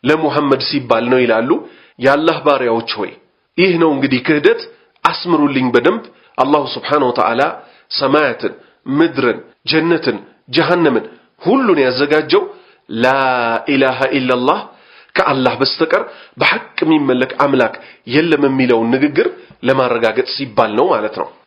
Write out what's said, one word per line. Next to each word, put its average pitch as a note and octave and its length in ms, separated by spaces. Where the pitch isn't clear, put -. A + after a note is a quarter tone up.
ለሙሐመድ C#3+ 600
ሲባል A#2+ 460
ነው B2+ 100
ይላሉ። A#2 300
የአላህ D3 420
ባሪያዎች B2 520
ሆይ፣ G#2 180
ይህ F3+ 220
ነው E3 120
እንግዲህ C3 320
ክህደት። D#3 380
አስምሩልኝ C#3+ 680
በደንብ። D#3+ 320
አላሁ C#3+ 300
ስብሓነሁ C#3 400
ወተዓላ A#2 340
ሰማያትን፣ C3+ 640
ምድርን፣ C3+ 500
ጀነትን፣ D#3 520
ጀሃነምን D3 560
ሁሉን G#3+ 380
ያዘጋጀው C#3+ 640
ላኢላሃ B2+ 1080
ኢለላህ B2+ 480
ከአላህ C3 400
በስተቀር D#3+ 480
በሐቅ - 420
የሚመለክ C#3 600
አምላክ C3+ 360
የለም D3 360
የሚለውን B2 480
ንግግር C3+ 360
ለማረጋገጥ A#2+ 640
ሲባል A2+ 460
ነው C3 120
ማለት G#2+ 300
ነው። F2 100